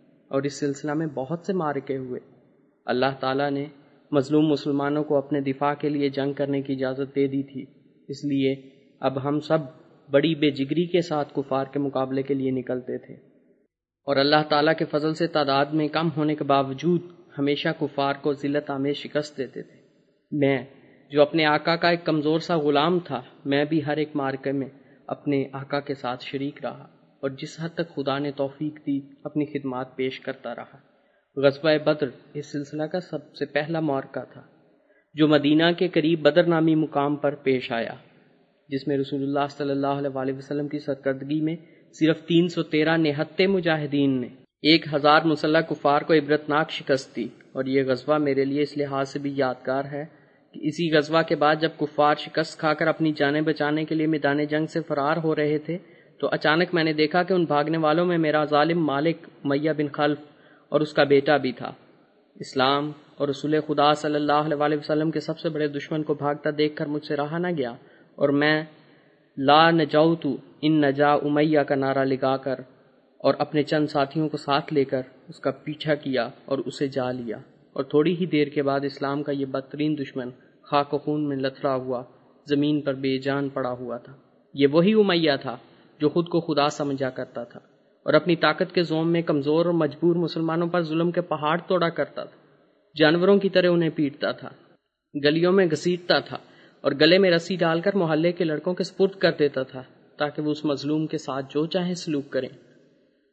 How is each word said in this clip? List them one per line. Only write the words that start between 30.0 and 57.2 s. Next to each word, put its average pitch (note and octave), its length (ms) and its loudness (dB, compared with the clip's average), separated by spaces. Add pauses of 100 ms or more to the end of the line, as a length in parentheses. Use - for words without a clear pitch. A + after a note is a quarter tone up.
करता C3 320 -10
रहा। B2 280 -16 (560)
ग़ज़वा C#3+ 480 4
बद्र D3 280 0 (240)
इस C#3+ 160 -10
सिलसिला D3+ 340 -6
का F3+ 160 -4
सबसे - 460 -10
पहला D3+ 340 -2
मार्का C3+ 440 -4
था, - 220 -20 (640)
जो D3+ 140 4
मदीना D3+ 460 4
के F3 160 0
करीब D#3+ 320 2
बद्र D3+ 240 4
नामी D#3+ 300 4
मुकाम D3 420 0
पर C#3+ 160 -2 (100)
पेश B2+ 280 0
आया, A2+ 260 -4 (680)
जिसमें C#3+ 300 -2
रसूलुल्लाह C#3 520 -2
सल्लल्लाहु C#3 500 -2
अलैहि C3+ 340 -4
वसल्लम C#3+ 340 -6
की D3 120 -6
सरकर्दगी C3+ 640 -4
में D#3+ 140 -2 (380)
सिर्फ D#3 340 2
तीन E3+ 200 4
सौ E3+ 220 -4
तेरह D#3 280 2
निहत्ते D#3 500 0
मुजाहिदीन D3 680 0
ने A#2 120 -6 (340)
एक D#3 240 4
हजार D3+ 380 6
मुसल्लह D#3 360 2
कुफार D3+ 420 0
को E3+ 100 4
इबरतनाक D3+ 580 2
शिकस्त - 420 -2
दी। A#2 160 -6 (260)
और C3+ 120 -4
ये C3+ 160 2
ग़ज़वा C3 360 0
मेरे C#3 240 2
लिए C#3 180 0
इस C#3+ 140 -4
लिहाज C#3 300 -2
से C#3+ 140 -6
भी C#3+ 160 -4
यादगार C3 520 -2
है C#3+ 160 -8 (500)
कि - 140 -16
इसी E3 220 -2
ग़ज़वा D#3 340 4
के E3 120 -2
बाद D3+ 240 4
जब D#3+ 160 -2
कुफार D3 420 2
शिकस्त - 420 -4
खाकर D#3 280 0
अपनी D#3 260 0
जानें D3 300 2
बचाने D#3 400 0
के D#3 100 -4
लिए D#3 140 0
मैदान D3 380 0
जंग D3+ 220 -2
से E3 140 -4
फरार D3+ 360 -2
हो D#3+ 160 0
रहे D3+ 260 0
थे, D#3+ 160 -6 (440)
तो C#3+ 80 0
अचानक D#3+ 460 2
मैंने D#3+ 200 2
देखा D#3 280 2